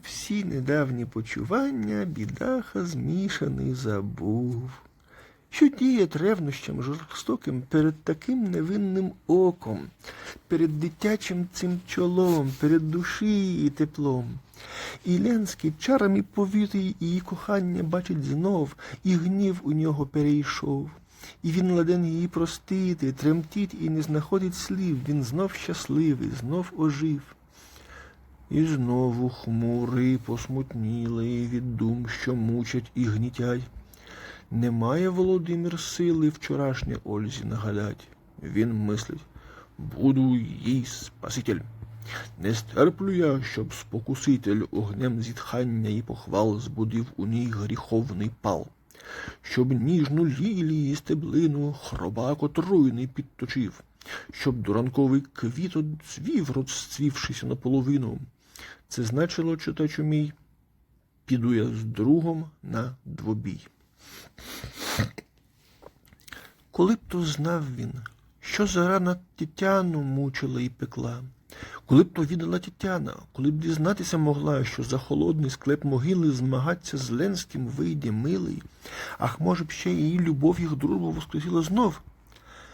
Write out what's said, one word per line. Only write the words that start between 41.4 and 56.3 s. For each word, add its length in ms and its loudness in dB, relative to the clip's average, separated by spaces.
Не 120 0
стерплю 580 2
я, 300 2
щоб 320 -6
спокуситель 960 0
огнем 520 -2
зітхання 680 -2
і 120 0
похвал 580 0
збудив 460 -2
у 100 -2
ній 200 0
гріховний 840 -2
пал. 260 0
Щоб 300 0
ніжну 540 2
лілії 680 0
стеблину 760 0
хробак 680 -4
отруйний 640 4
підточив, 760 -6
щоб 300 0
дуранковий 580 2
квіт 440 -4
оцвів, 720 -2